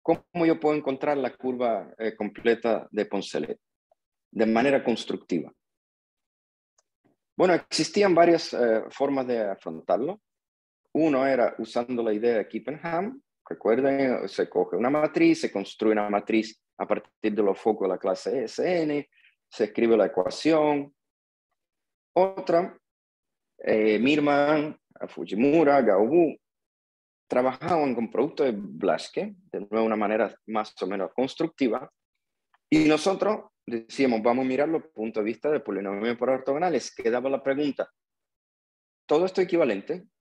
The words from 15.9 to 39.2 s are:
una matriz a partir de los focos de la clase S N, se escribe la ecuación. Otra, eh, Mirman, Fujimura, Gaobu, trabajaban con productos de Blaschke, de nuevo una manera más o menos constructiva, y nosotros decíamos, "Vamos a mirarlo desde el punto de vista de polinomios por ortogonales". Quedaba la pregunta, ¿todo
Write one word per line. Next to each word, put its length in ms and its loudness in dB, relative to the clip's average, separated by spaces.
una 160 0
matriz 500 0
a 80 -4
partir 480 -4
de 80 0
los 160 0
focos 280 0
de 60 0
la 60 -4
clase 460 -2
S 380 -2
N, 240 -4
se 180 -4
escribe 300 2
la 120 6
ecuación. 880 0
Otra, 640 0
eh, 400 2
Mirman, 800 2
Fujimura, 720 2
Gaobu, 520 4
trabajaban 680 0
con 160 -4
productos 360 0
de 100 0
Blaschke, 800 -4
de 80 -6
nuevo 140 0
una 120 0
manera 380 0
más 360 -6
o 40 -4
menos 280 -6
constructiva, 800 -4
y 180 4
nosotros 600 0
decíamos, 560 -2
"Vamos 240 2
a 20 -2
mirarlo 300 0
desde 100 -8
el 60 -20
punto 260 -4
de 60 -2
vista 240 -4
de 100 0
polinomios 560 -4
por 140 -2
ortogonales". 640 -2
Quedaba 340 -2
la 140 -2
pregunta, 480 -2
¿todo 200 2